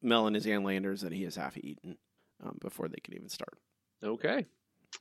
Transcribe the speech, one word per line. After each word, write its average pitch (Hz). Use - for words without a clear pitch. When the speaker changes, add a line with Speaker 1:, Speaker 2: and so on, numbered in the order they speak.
Speaker 1:
melon 113
is 101
Ann 104
Landers 98
that 90
he 95
has 85
half 69
eaten, -
um, -
before -
they -
can -
even -
start. -
Speaker 2:
Okay. 156